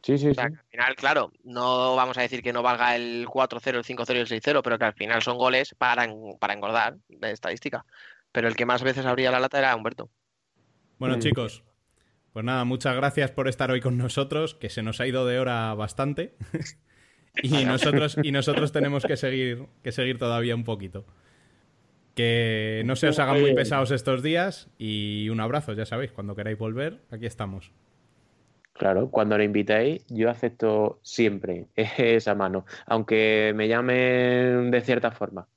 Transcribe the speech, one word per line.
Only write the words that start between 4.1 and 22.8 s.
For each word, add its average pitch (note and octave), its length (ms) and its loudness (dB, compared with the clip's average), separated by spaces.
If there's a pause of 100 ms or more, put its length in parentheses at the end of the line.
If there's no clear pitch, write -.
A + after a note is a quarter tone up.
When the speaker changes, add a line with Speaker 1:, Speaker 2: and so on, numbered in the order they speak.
Speaker 2:
y A#2+ 40 0
el A2+ 60 -4
seis A2+ 140 -4
cero, C#3+ 200 2
pero A#2 160 0
que A#2 80 2
al G#2 80 0
final A2 280 -2
son B2 160 -2
goles B2+ 400 2
para B2 260 2
en-, A2 360 -10
para G2+ 140 -2
engordar A2 420 -2 (120)
de - 220 -8
estadística. A#2 540 -8 (480)
Pero A#2 160 0
el A2 80 -2
que A#2+ 100 0
más B2 160 2
veces C3 240 0
abría B2+ 240 2
la B2+ 100 2
lata C3 180 -2
era C3 180 2
Humberto. A2+ 320 -8 (920)
Speaker 3:
Bueno, B2+ 180 0
Speaker 1:
Mm. A#2+ 40 -2
Speaker 3:
chicos, A#2 440 -2 (680)
pues A2 120 -8
nada, B2 200 0
muchas B2+ 300 0
gracias C#3 380 0
por C3+ 160 0
estar B2+ 240 -2
hoy B2+ 80 0
con B2 180 0
nosotros, C#3+ 560 -2
que - 160 -10
se A2 140 -6
nos A2 160 -6
ha B2 80 0
ido B2+ 180 0
de B2 140 0
hora A2+ 340 -2
bastante. C#3 600 -4 (180)
<laughs> - 260 -8 (640)
Y C3 80 -2
Speaker 2:
Bueno. C3+ 220 4
Speaker 3:
nosotros, C#3+ 500 2
y C#3+ 100 0
nosotros D3 400 2
tenemos C#3+ 320 0
que C#3+ 120 0
seguir, B2+ 500 -4 (160)
que A#2 100 -6
seguir B2 260 -2
todavía A#2 360 0
un A#2 100 -4
poquito. G2 400 -8 (1080)
Que A2+ 720 0